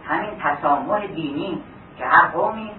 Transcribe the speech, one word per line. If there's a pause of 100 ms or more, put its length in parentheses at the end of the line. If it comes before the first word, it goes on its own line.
همین (120)
تسامح
دینی (360)
که
هر
قومی